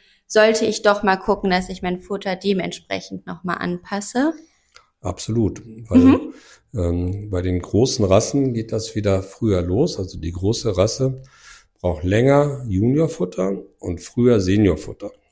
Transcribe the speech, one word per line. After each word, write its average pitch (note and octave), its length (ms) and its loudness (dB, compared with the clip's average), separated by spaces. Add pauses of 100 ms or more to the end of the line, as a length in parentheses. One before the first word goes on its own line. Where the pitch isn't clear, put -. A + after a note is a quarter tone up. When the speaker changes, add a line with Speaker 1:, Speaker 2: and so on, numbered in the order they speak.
(260)
Speaker 1:
sollte A3 400 4
ich - 160 -4
doch G#3 200 2
mal F#3+ 140 2
gucken, G3 340 -2
dass F#3 200 0
ich F#3 120 -12
mein F3+ 180 -4
Futter G3 360 -6
dementsprechend F#3+ 920 -4
noch F3+ 180 -14
mal F3 100 -4
anpasse? G3+ 800 -4 (680)
Speaker 2:
Absolut, F#2+ 640 -2 (260)
weil, - 100 6
Speaker 1:
Mhm. C4 360 4 (400)
Speaker 2:
ähm, F2+ 560 -2
bei F2+ 120 -4
den F2+ 200 -2
großen A2+ 420 0
Rassen A2+ 480 2
geht A2+ 200 -6
das A2+ 240 -6
wieder G2 260 0
früher F#2+ 400 0
los. G2+ 360 0
Also F2+ 200 -8
die E2 140 -6
große F#2+ 440 -2
Rasse C3 460 0 (580)
braucht F2 220 -2
länger C3 680 2
Juniorfutter G2 960 0 (160)
und F2 240 -8
früher A#2+ 380 2
Seniorfutter. F#2+ 720 0 (200)